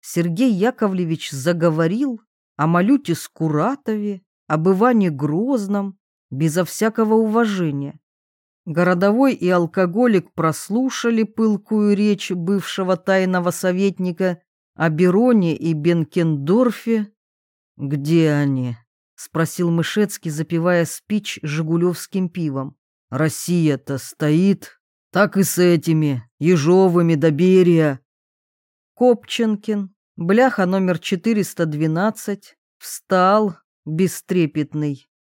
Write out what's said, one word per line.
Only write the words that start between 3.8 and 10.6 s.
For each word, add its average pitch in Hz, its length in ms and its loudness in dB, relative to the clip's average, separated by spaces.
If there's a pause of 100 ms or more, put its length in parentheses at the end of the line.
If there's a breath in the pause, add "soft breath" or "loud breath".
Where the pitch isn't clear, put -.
об 160 220 0
Иване 202 400 2
Грозном, 196 880 -4 (320)
безо 160 360 -2
всякого 220 500 -2
уважения. 196 840 -2 (640)
Городовой 180 680 2
и 175 160 -2
алкоголик 185 840 0
прослушали 226 880 -2